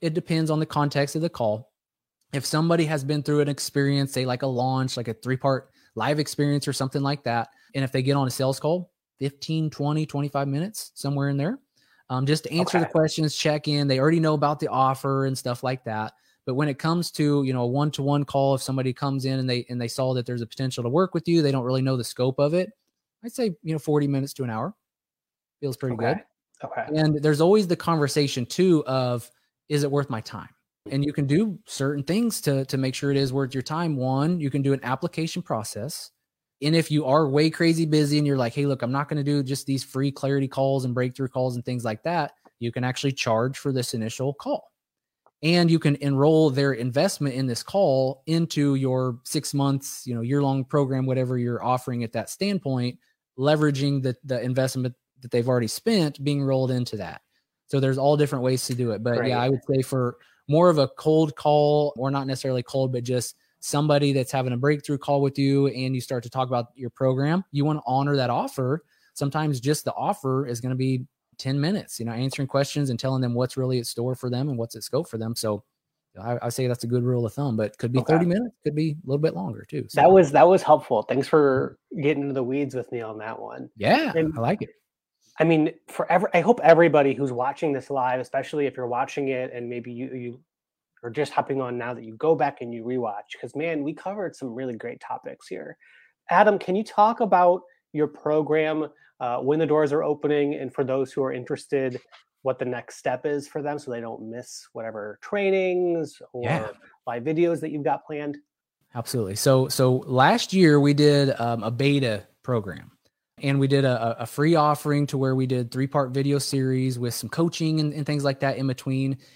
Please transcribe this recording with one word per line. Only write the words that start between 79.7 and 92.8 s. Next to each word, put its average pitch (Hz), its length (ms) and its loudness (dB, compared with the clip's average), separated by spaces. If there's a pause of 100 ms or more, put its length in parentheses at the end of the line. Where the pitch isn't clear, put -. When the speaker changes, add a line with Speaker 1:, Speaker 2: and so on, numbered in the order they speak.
Speaker 1:
So 147 120 -2
Speaker 2:
That 170 100 6
was, 185 220 8
that 151 160 8
was 185 140 4
helpful. 135 400 2
Thanks 131 260 -2
for 135 500 2 (220)
getting 143 220 0
into 143 120 -6
the 131 80 -2
weeds 131 320 -4
with 123 180 -8
me 117 100 -6
on 110 160 -10
that 110 200 -10
one. 120 380 -12
Speaker 1:
Yeah, 160 380 0
Speaker 2:
And 160 220 0
Speaker 1:
I 117 40 -6
like 143 220 -2
it. 107 80 -10 (720)
Speaker 2:
I 160 40 6
mean, 160 260 4 (160)
for - 240 -8
ever, 180 240 2
I 175 60 6
hope 202 240 4
everybody 151 500 8
who's 135 160 -2
watching 127 420 -2
this 131 180 -6
live, 127 280 0
especially 135 480 -2
if 127 100 -4
you're 127 120 -6
watching 135 400 -2
it 127 240 -4
and 120 180 -8
maybe 123 220 -8
you, 127 200 -10
you 123 280 -10 (640)
are 120 60 -8
just 143 220 -4
hopping - 280 -2
on 123 180 -4
now, 120 160 -6
that 117 80 -12
you 110 140 -16
go 160 180 2
back 143 260 -2
and 120 140 -10
you 117 80 -10